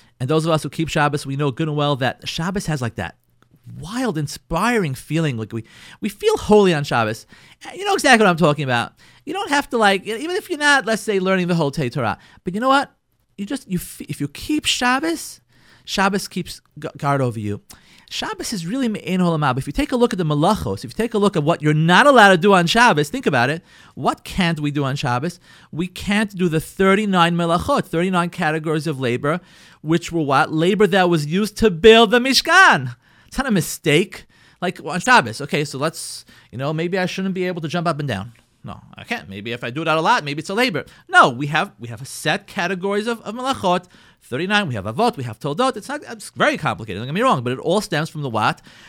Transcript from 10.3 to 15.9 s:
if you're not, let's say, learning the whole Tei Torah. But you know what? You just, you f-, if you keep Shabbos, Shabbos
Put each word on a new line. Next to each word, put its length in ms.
if 120
you're 80
not, 280
let's 160
say, 180
learning 280
the 80
whole 140
Tei 200
Torah. 280
But 80
you 80
know 80
what? 260
You 80
just, 240
you 80
f-, 240
if 200
you 80
keep 360
Shabbos, 760
Shabbos 460